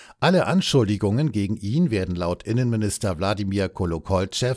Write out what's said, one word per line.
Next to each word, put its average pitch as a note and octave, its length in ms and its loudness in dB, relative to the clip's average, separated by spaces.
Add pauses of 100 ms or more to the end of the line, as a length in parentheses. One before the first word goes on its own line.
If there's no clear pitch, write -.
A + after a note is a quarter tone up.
(180)
Alle E3+ 280 4
Anschuldigungen A#2 840 2
gegen G#2 260 -2
ihn C3 360 0
werden F#2 240 -2
laut F2 260 -4
Innenminister G#2+ 760 0
Wladimir G2 500 -2
Kolokoltschew F#2+ 880 -2